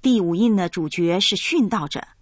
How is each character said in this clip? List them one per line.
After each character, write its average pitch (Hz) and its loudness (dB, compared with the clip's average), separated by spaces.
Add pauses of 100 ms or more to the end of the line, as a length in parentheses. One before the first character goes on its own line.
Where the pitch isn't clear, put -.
第 254 4
五 170 0
印 220 2
的 175 0
主 156 -6
角 170 0
是 - 0
殉 269 0
道 170 -4
者。 - -10 (140)